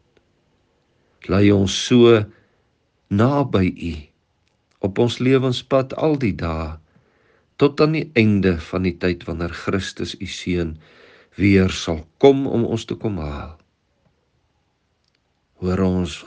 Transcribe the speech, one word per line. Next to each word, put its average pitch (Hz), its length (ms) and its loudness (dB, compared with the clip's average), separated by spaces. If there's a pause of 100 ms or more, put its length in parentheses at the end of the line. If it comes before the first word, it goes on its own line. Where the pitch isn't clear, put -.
(1200)
Lei 101 300 2
ons 98 340 0
so 117 380 6 (880)
naby 113 600 2
U 82 240 -8 (880)
op 98 160 -4
ons 117 240 0
lewenspad 131 720 0
al 151 240 -2
die 120 160 -2
dae, 80 440 -6 (840)
tot 139 200 2
aan 156 120 2
die 156 140 -4 (100)
einde 101 400 4
van 92 300 -4
die 85 100 -2
tyd 90 320 -4
wanneer 85 240 -6
Christus 95 640 -6
U - 80 -12
Seun 82 540 -6 (580)
weer 95 320 4
sal 82 320 -6 (160)
kom 135 320 4
om 117 160 0
ons 113 240 -4
te 113 80 -8
kom 101 240 -6
haal. 73 320 -10 (2000)
Hoor 92 240 -2
ons 90 420 -2